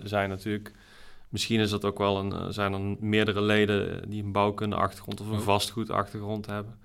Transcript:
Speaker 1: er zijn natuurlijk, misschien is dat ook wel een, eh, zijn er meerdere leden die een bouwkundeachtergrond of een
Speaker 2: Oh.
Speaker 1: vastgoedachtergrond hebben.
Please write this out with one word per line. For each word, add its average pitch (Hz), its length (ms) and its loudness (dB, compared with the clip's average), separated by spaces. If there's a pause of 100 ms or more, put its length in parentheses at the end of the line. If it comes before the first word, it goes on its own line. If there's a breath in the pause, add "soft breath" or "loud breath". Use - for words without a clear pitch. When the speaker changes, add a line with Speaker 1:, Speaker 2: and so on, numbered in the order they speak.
Speaker 1:
er 101 60 -12
zijn 101 220 0
natuurlijk, 104 420 -4 (580 loud breath)
misschien 113 300 0
is 107 100 4
dat 101 160 0
ook 101 120 0
wel 101 200 4
een, 98 160 -2
eh, 90 160 -6
zijn 98 240 0
er 98 260 -2
meerdere 107 420 4
leden 101 680 2
die 104 140 -6
een 101 80 -4
bouwkundeachtergrond 101 920 0
of 101 60 -8
een 110 60 -4
Speaker 2:
Oh. 104 60 0
Speaker 1:
vastgoedachtergrond 104 1080 0
hebben. 104 400 -8